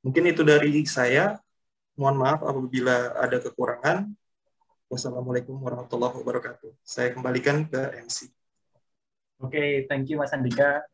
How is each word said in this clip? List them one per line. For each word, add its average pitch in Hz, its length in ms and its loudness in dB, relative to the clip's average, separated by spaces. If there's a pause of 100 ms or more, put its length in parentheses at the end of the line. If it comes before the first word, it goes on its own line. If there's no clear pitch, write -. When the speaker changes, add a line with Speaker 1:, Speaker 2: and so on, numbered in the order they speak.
Speaker 1:
Mungkin 160 320 2
itu 165 80 0
dari 147 480 6
saya. 143 480 2 (560)
Mohon 139 320 0
maaf 147 160 2
apabila 127 800 0
ada 123 160 0
kekurangan. 127 720 -2 (800)
Wassalamualaikum 123 720 -6
warahmatullahi 123 560 -4
wabarakatuh. 123 640 -6
Saya 123 320 -2
kembalikan 127 560 0
ke 135 320 -6
M 120 80 -20
C. - 240 -10 (1120)
Speaker 2:
Oke, 143 480 0
thank 135 160 -2
you, 156 80 -2
Mas 143 160 -2
Andika 139 480 2 (140)